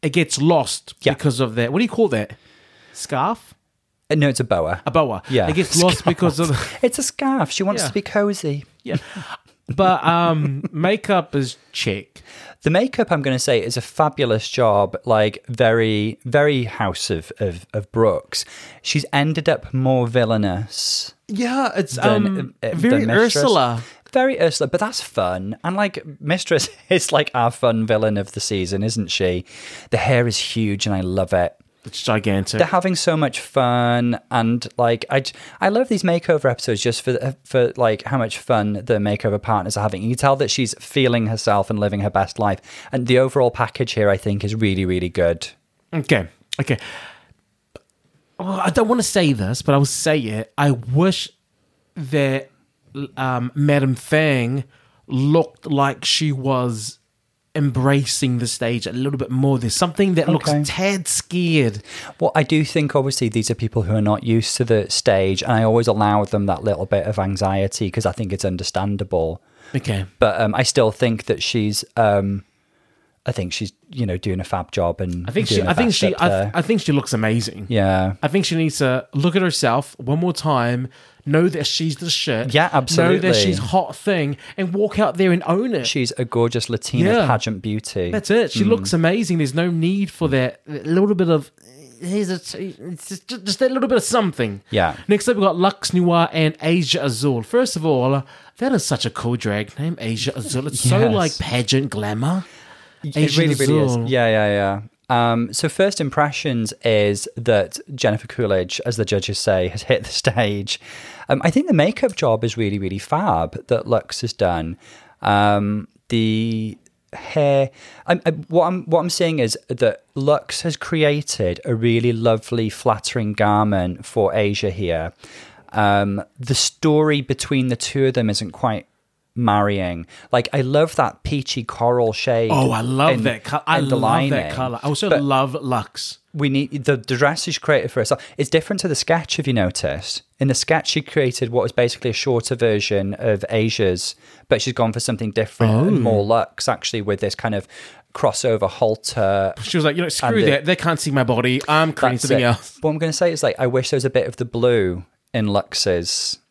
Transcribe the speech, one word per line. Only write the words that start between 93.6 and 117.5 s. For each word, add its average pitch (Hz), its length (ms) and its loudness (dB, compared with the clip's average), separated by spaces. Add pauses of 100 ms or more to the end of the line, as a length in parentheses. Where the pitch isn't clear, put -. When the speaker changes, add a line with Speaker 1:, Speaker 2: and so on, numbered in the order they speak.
Speaker 1:
little 262 180 0
bit 240 100 4
of - 60 0
something. 131 640 -2
Speaker 2:
Yeah. 87 240 2 (140)
Speaker 1:
Next 208 200 2
up, 247 80 2
we've 202 80 2
got 175 140 2
Lux 190 340 0
Noir 175 400 4
and 156 300 0
Asia 160 420 0
Azul. 123 380 0
First 247 340 0
of 156 80 -6
all, 135 400 2 (320)
that 262 160 -2
is 208 100 2
such - 220 -2
a 117 60 -2
cool 120 260 -4
drag 107 420 -4
name, 160 220 -6
Asia 113 340 -4
Azul. 131 340 -6
It's 135 120 -6
so, 151 200 2
Speaker 2:
Yes. 226 140 4
Speaker 1:
like, 175 240 0
pageant 135 520 -2
glamour. 110 540 -2 (580)
Speaker 2:
It 147 140 -6
Speaker 1:
Asia 151 260 2
Speaker 2:
really, 151 120 4
really 139 240 2
is. 135 140 2
Speaker 1:
Azul. 117 180 0
Speaker 2:
Yeah, 123 180 4
yeah, 107 200 4 (600)
yeah. 120 240 2
Um, 117 220 -2
so 156 160 -2
first 190 320 0
impressions 131 720 -2 (100)
is 104 500 2
that 113 440 0 (160)
Jennifer 110 320 0
Coolidge, 98 580 0
as 117 140 -2
the 107 80 0
judges 98 320 -2
say, 92 300 2
has - 160 -8
hit 117 200 0
the - 60 -12
stage. 104 680 -2 (480)
Um, 139 160 0
I 165 80 2
think 285 160 2
the 330 60 2
makeup 175 420 2
job 117 300 2
is 117 140 -2
really, 104 200 0
really 98 200 -4
fab 92 720 -2
that 120 200 0
Lux - 320 -2
has 120 140 -6
done. 85 420 -2 (460)
Um, 104 640 2 (220)
the 110 640 -2 (380)
hair, 139 560 0 (360)